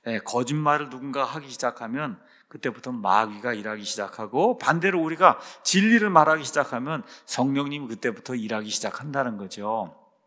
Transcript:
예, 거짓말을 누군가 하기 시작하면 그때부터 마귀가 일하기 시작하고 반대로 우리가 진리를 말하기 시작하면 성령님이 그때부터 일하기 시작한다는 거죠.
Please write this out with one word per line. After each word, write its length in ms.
예, 120
거짓말을 680
누군가 340
하기 260
시작하면 680
그때부터 420
마귀가 640
일하기 320
시작하고 720
반대로 440
우리가 380
진리를 460
말하기 340
시작하면 600
성령님이 640
그때부터 480
일하기 340
시작한다는 680
거죠. 600